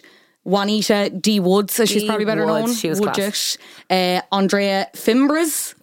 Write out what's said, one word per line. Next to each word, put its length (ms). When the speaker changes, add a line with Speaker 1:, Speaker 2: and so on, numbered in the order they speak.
Speaker 1:
Juanita 680
D 300
Woods, 400
as 100
she's 140
Speaker 2:
D 40
Speaker 1:
probably 180
better 220
Speaker 2:
Woods, 200
Speaker 1:
known, 80
Speaker 2:
she 140
was 100
class. 180
Speaker 1:
Woodgett, 400
uh, 300
Andrea 640
Fimbres, 880